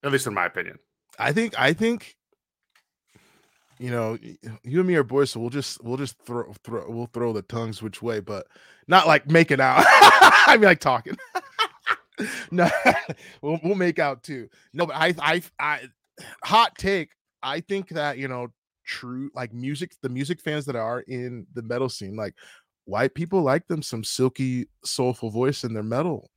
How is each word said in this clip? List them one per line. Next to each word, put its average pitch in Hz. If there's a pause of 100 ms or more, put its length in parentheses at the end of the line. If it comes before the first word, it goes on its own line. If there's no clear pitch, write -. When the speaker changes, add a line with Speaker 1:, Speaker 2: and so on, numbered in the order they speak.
Speaker 1:
At 143
least 131
in 107
my 92
opinion. 90 (400)
Speaker 2:
I 120
think, 226
I 135
think, 226 (1600)
you 127
know, 113
y-, 113 (260)
you 131
and 185
me 180
are 147
boys, 131
so 113
we'll 117
just, 131
we'll 117
just 135
throw, 120 (120)
throw, 113
we'll 117
throw 120
the 107
tongues 113
which 107
way, 113
but 98 (420)
not, 170
like, 151
making 160
out. 131
<laughs> -
I -
mean, 214
like, 180
talking. 127 (180)
<laughs> 370 (1080)
No, 175 (160)
<laughs> -
we'll, 160
we'll 185
make 180
out 139
too. 127 (240)
No, 165
but 143
I, 165
I, 160 (180)
I, 143 (600)
hot 214
take. 190 (340)
I 139
think 196
that, 147
you 135
know, 123 (360)
true, 127
like, 123
music, 139
the 135
music 139
fans 151
that 139
are 117
in 123
the 120
metal 123
scene, 101
like, 107 (520)
white 107
people 175
like 143
them 156
some 113
silky, 127 (180)
soulful 123
voice 127
in 117
their 107
metal. 131